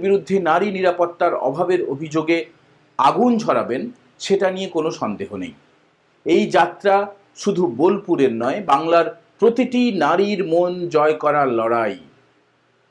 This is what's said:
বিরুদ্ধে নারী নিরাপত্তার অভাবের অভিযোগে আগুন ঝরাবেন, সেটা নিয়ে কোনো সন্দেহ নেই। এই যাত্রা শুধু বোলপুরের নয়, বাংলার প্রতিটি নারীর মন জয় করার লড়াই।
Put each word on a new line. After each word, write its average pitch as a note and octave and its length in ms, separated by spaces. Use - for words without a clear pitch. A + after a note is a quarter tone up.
বিরুদ্ধে G3 320
নারী F3+ 200
নিরাপত্তার F3 640
অভাবের F3 320
অভিযোগে D#3 460
আগুন D#3+ 400
ঝরাবেন, A#2+ 440
সেটা G3 320
নিয়ে F#3 180
কোনো D#3+ 220
সন্দেহ G2 300
নেই। E2 120
এই F3+ 160
যাত্রা F3 380
শুধু F3+ 200
বোলপুরের E3+ 540
নয়, D#3 180
বাংলার E3 340
প্রতিটি A#3+ 440
নারীর F#3 360
মন F3 200
জয় D3+ 280
করার D3 260
লড়াই। A2+ 380